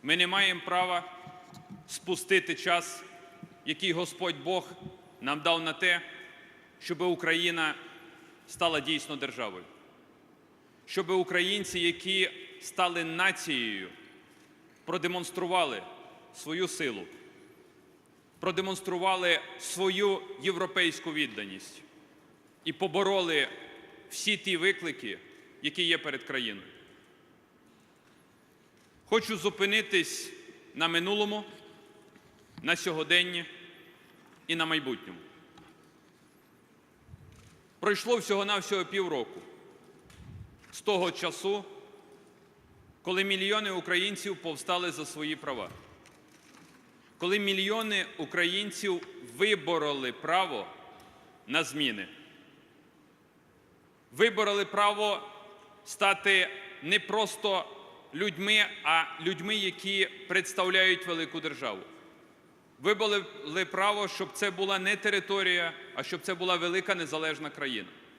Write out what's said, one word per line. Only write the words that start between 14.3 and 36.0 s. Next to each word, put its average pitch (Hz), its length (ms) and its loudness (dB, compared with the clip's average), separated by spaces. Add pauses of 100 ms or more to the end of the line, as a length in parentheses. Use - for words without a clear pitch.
продемонстрували 175 1000 0 (520)
свою 170 320 -4
силу, 120 360 -4 (1400)
продемонстрували 185 1000 2 (200)
свою 190 640 2 (200)
європейську 180 720 0
відданість 104 680 -4 (840)
і 156 80 -2
побороли 180 720 2 (640)
всі - 280 0
ті 185 200 0
виклики, 156 640 0 (420)
які 151 220 -2
є 165 140 4
перед 139 260 -6
країною. 110 440 -6 (2500)
Хочу 220 320 2
зупинитись 196 960 0 (420)
на 160 120 2
минулому, 208 560 2 (1160)
на 165 140 2
сьогоденні 170 720 2 (1000)
і 165 80 2
на 165 100 2
майбутньому. 131 540 -2 (2500)